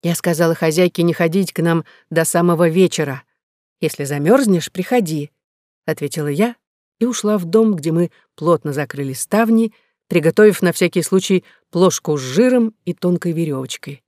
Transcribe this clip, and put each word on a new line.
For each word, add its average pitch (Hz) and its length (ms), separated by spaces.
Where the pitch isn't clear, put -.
"Я 170 120
сказала 165 380
хозяйке 170 500
не 170 100
ходить 175 400
к - 60
нам 165 260
до 165 140
самого 170 460
вечера. 160 540
Если 151 240
замёрзнешь, 170 680
приходи", 175 600
ответила 147 400
я 196 280
и 226 60
ушла 214 320
в 180 80
дом, 214 300
где 156 160
мы 170 200
плотно 151 380
закрыли 139 400
ставни, 226 600
приготовив 175 540
на 175 100
всякий 175 300
случай 190 420
плошку 170 460
с 135 40
жиром 226 540
и 175 80
тонкой 175 380
верёвочкой. 143 760